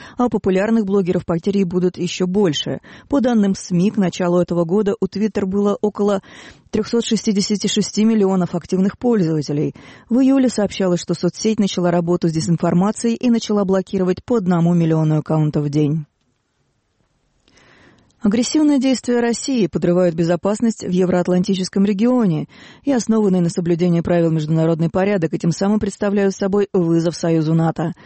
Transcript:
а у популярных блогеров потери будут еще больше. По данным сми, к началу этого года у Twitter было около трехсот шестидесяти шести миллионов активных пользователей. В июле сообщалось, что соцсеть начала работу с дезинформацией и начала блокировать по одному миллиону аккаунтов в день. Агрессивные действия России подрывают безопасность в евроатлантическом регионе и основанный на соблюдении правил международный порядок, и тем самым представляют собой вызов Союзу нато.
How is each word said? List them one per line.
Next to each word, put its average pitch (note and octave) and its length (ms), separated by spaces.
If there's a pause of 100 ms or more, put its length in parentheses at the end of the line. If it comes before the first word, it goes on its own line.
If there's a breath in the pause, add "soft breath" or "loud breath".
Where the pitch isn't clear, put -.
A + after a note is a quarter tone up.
(180 loud breath)
а - 80
у - 20
популярных G#3 560
блогеров F#3+ 400
потери G3 400
будут F3+ 320
еще F3+ 300
больше. F3+ 540 (280 loud breath)
По C#4+ 140
данным G#3+ 320
сми, F3+ 360
к - 60
началу F3+ 440
этого E3+ 260
года G3 340
у F#3+ 60
Twitter G3+ 400
было G3+ 340
около G3+ 400 (500 loud breath)
трехсот A3 320
шестидесяти G#3 640
шести G3+ 380
миллионов F#3+ 500
активных F#3 440
пользователей. D#3 760 (360 loud breath)
В A3+ 80
июле C4 320
сообщалось, F#3 500
что - 140
соцсеть G#3+ 440
начала F3+ 320
работу F3 380
с E3 40
дезинформацией F3 840
и B3 160
начала G#3+ 340
блокировать F#3 580
по B3 140
одному F3 380
миллиону D#3+ 440
аккаунтов D3+ 460
в C#3+ 60
день. D3+ 340 (2250 soft breath)
Агрессивные C#4 600
действия B3 400
России A#3 480
подрывают F3 480
безопасность F#3+ 640
в - 80
евроатлантическом F3+ 960
регионе G#3 640 (340 loud breath)
и C#4 80
основанный A3 480
на E3+ 100
соблюдении E3+ 520
правил E3+ 320
международный D#3+ 580
порядок, F#3+ 440
и E3 40
тем E3+ 140
самым G3+ 260
представляют G3+ 560
собой G3+ 380
вызов E3 420
Союзу D#3+ 400
нато. E3 380 (140 loud breath)